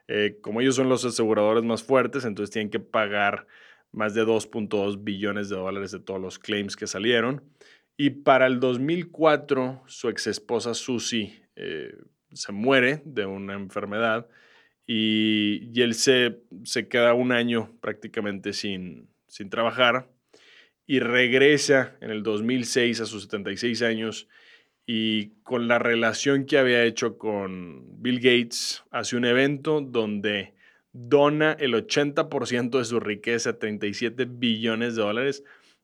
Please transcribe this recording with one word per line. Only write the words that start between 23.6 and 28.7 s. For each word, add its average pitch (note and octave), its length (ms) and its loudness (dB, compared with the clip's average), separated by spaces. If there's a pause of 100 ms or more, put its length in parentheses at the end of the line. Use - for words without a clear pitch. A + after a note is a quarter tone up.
años A2+ 480 -4 (580)
y A2 480 -2 (100)
con A#2+ 240 -4
la A#2+ 100 4
relación A#2 680 0
que C#3+ 120 2
había B2 240 4
hecho A#2 340 0
con F#2 880 -8
Bill B2+ 140 0
Gates, B2 760 2